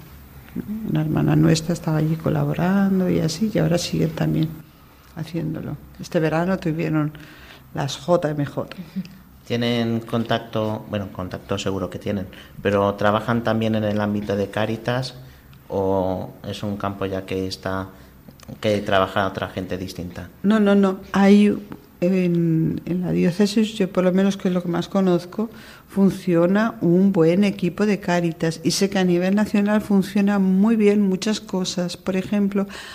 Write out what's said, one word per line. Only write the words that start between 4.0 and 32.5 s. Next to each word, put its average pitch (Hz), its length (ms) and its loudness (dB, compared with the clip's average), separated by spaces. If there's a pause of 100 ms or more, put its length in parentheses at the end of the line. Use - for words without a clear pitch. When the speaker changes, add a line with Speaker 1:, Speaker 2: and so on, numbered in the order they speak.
Speaker 1:
también 156 380 0 (640)
haciéndolo. 160 640 -8 (240)
Este 185 180 -4
verano 165 400 0
tuvieron 156 540 -2 (640)
las 139 240 -4
J 170 320 0
M 147 160 -2
J. - 300 -10 (720)
Speaker 2:
¿Tienen 117 540 0
contacto? 113 880 -2
Bueno, 101 240 -4
contacto 92 460 -6
seguro 95 320 -4
que - 80 -10
tienen, 98 280 -6 (360)
pero 101 320 4
¿trabajan 110 480 0
también 113 320 0
en 107 100 0
el 104 160 -2
ámbito 104 360 -2
de 98 120 -2
Cáritas 113 640 -4 (540)
o 95 600 -2 (180)
es 98 140 -10
un 104 140 -4
campo 98 300 -4
ya 95 200 -6
que 95 220 -4
está, 95 400 -6 (720)
que 104 200 0
trabaja 98 460 0
otra 95 220 -6
gente 92 280 -8
distinta? 90 540 -10 (120)
Speaker 1:
No, 214 180 2
no, 202 140 4
no. 196 260 2 (120)
Hay 202 460 6 (420)
en, 170 840 2
en 175 160 -4
la 175 120 -2
diócesis, 202 640 2
yo 185 160 0
por 180 140 0
lo 180 80 4
menos 190 240 4
que 196 120 -2
es 180 60 0
lo 180 80 0
que 180 60 -6
más 170 200 -2
conozco, 190 640 0 (380)
funciona 190 920 2
un 185 320 4
buen 175 320 4
equipo 196 400 0
de 202 160 2
Cáritas 170 640 -2
y - 60 2
sé 196 200 0
que 196 80 -2
a 185 60 4
nivel 180 300 2
nacional 208 480 2
funciona 202 560 2
muy 196 380 4
bien 208 260 4
muchas 196 380 0
cosas. 180 560 -4
Por 185 200 -4
ejemplo, 196 500 0 (280)